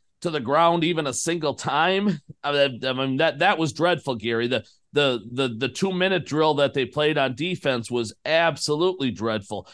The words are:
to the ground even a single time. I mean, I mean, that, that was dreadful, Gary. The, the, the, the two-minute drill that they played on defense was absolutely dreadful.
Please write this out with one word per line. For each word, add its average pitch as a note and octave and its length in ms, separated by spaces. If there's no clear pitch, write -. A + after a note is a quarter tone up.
to F3 80
the D#3 100
ground E3 440
even D#3+ 240
a B2+ 60
single E3 400
time. F3 680
I C#3+ 80
mean, C#3 340
I C3 80
mean, C3+ 240
that, D3 220
that F3+ 180
was D#3+ 140
dreadful, D3+ 440
Gary. A#2 320
The, A#2+ 180
the, C3 280
the, B2 260
the C3 120
two-minute F#3 560
drill D#3 300
that C#3 180
they C3 120
played D3+ 320
on C3 180
defense C3+ 540
was A#2+ 240
absolutely D#3+ 840
dreadful. G#2 640